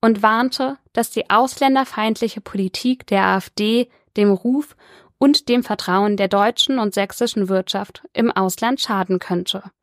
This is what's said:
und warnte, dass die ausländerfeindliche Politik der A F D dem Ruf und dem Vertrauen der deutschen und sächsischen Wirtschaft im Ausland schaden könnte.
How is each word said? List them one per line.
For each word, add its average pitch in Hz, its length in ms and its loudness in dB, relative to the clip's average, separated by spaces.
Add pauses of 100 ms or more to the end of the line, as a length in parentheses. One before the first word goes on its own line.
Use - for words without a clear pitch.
und 226 200 2
warnte, 254 580 0 (120)
dass 233 200 -4
die - 180 -6
ausländerfeindliche 233 1120 0
Politik 214 680 -4
der 196 160 0
A 190 140 2
F 185 140 -6
D 226 360 0 (300)
dem 208 140 4
Ruf 247 440 -2 (420)
und 285 300 2
dem 240 160 2
Vertrauen 202 540 0
der 196 100 0
deutschen 208 500 0
und 214 160 -2
sächsischen 202 540 -2
Wirtschaft 190 640 -4
im 226 180 0
Ausland 226 520 0
schaden 190 380 -2
könnte. - 440 -6 (200)